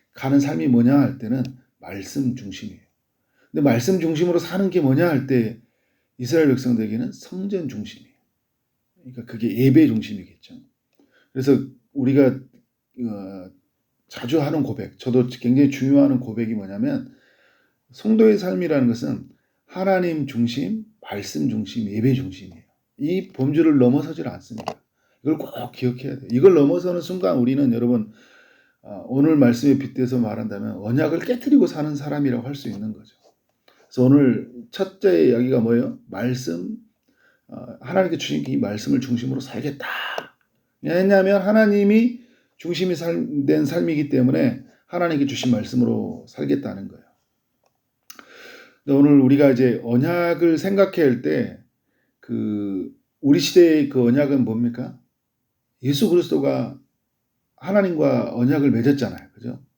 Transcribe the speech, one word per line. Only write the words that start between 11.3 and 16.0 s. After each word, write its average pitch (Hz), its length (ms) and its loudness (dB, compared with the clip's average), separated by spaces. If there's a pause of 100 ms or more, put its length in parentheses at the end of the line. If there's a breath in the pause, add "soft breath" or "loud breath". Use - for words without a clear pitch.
그래서 135 260 2 (340)
우리가, 135 480 2 (600)
어, 98 500 -10 (580)
자주 143 340 -4
하는 147 220 -2
고백, - 340 -10
저도 123 300 0
굉장히 131 420 2
중요한 139 500 2